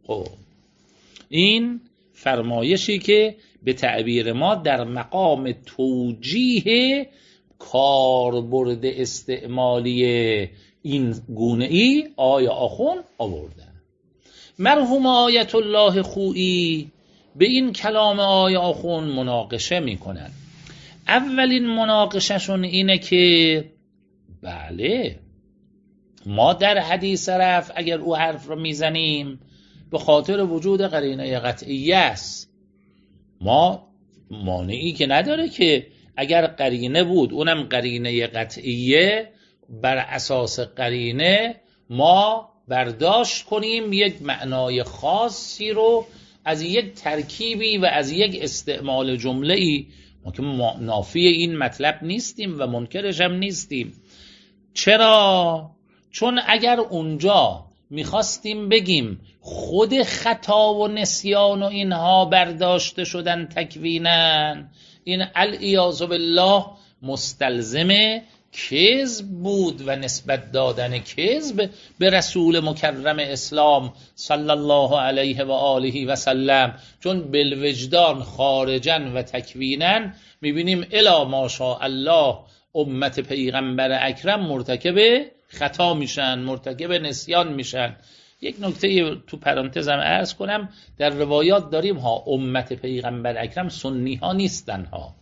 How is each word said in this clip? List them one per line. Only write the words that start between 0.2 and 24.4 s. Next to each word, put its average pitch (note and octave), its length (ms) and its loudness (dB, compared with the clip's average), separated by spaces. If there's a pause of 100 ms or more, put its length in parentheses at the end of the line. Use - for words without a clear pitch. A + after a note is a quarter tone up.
این A3+ 520 0 (320)
فرمایشی B2+ 880 -2
که G#3+ 380 2 (260)
به B2+ 100 -2
تعبیر A#2 600 -2
ما D#3+ 220 0
در C#3+ 300 -2
مقام C3 720 -2 (120)
توجیه G#3 1400 0 (500)
کاربرد B2+ 1300 0
استعمالی B2 1700 -2 (320)
این C3+ 320 -2 (200)
گونه A#2 300 0
ای B3 520 2
آی C3+ 300 2
آخون E3 500 -2 (220)
آوردن. D#2 540 -10 (840)
مرحوم C4 480 4
آیت A#3+ 480 4
الله G#3 480 4
خویی F#3 880 -2 (460)
به D#3 80 6
این B3+ 280 2
کلام G#3 480 0
آی F#3+ 360 4
آخون E3+ 480 -2
مناقشه B2 760 -2
می‌کنن. F#2+ 500 -8 (760)
اولین B3+ 580 2
مناقشه‌شون G3+ 1000 0
اینه F#3 340 2
که E3+ 680 4 (760)